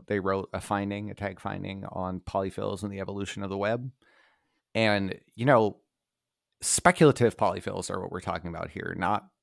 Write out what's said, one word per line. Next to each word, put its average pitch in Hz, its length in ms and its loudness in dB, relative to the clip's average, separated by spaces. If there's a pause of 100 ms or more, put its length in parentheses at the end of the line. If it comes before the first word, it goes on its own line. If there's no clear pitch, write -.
they 101 100 2
wrote, 95 340 -2
a 95 80 -4
finding, 101 500 -4
a 98 40 -10
tag 98 240 -6
finding 98 460 -8
on 92 340 -6
polyfills 98 640 -4
and 101 100 -4
the 98 60 -8
evolution 98 460 -8
of 95 60 -6
the 98 60 -4
web. 117 320 0 (840)
And, 104 440 2 (160)
you 113 120 -4
know, 110 320 6 (840)
speculative - 760 6
polyfills 95 520 -2
are 95 120 -4
what 92 100 -8
we're 90 100 -6
talking 87 300 -6
about 85 200 -8
here, 87 280 -8
not 95 300 0 (140)